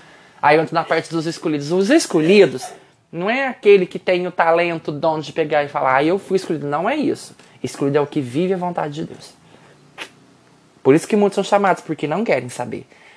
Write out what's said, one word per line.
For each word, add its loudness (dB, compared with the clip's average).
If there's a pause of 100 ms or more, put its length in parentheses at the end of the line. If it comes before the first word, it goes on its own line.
(400)
Aí 4
eu 2
entro -6
na -2
parte -4
dos -4
escolhidos. -4
Os 0
escolhidos 4 (460)
não -6
é -2
aquele 6
que -10
tem 0
o -6
talento, 2
o -4
dom 0
de -10
pegar 0
e -4
falar, 0
"Ah, 2
eu 2
fui -4
escolhido." -4
Não -2
é -2
isso. -4 (260)
Escolhido -2
é 2
o 0
que -4
vive -2
a -6
vontade -6
de -8
Deus. -18 (1500)
Por 6
isso 2
que -2
muitos 2
são -2
chamados, 0
porque -8
não -2
querem -2
saber. -10 (300)